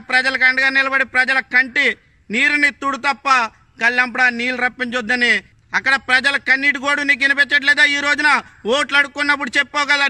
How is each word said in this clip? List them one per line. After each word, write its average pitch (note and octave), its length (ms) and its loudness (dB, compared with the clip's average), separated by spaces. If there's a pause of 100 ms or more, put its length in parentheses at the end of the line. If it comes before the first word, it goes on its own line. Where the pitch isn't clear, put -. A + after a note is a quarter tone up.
(100)
ప్రజలకు B3+ 400 0
అండగా C4 280 0
నిలబడి C4 360 0
ప్రజల C4 260 2 (140)
కంటి C4 320 2 (440)
నీరుని C#4+ 420 0 (100)
తుడు C4+ 240 -4
తప్ప C#4 220 -4 (540)
కళ్ళంపడా B3 440 0 (140)
నీళ్లు B3 260 -4
రప్పించొద్దని, B3 640 -2 (440)
అక్కడ B3+ 180 0 (140)
ప్రజల C4 260 2 (140)
కన్నీటి C4+ 340 -2
గోడు C#4+ 260 -2
నీకు C#4 160 0
వినిపించట్లేదా? C#4+ 600 2 (100)
ఈ - 100 -2
రోజున D4 240 0 (460)
ఓట్లు C#4+ 240 0
అడుక్కున్నప్పుడు C#4+ 580 -2
చెప్పావు C#4+ 340 -2
కదా, C#4+ 200 2